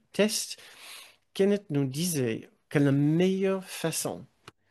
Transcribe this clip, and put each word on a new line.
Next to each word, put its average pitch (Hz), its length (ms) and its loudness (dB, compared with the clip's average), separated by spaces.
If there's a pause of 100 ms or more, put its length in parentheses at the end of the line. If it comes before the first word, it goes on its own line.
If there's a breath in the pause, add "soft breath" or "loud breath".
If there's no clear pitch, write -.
(120)
test. - 460 -2 (760 loud breath)
Kenneth 202 340 2
nous 143 160 0
disait 135 640 -4 (220)
que - 80 2
la 143 140 6
meilleure 185 720 2
façon, 131 600 -6 (460)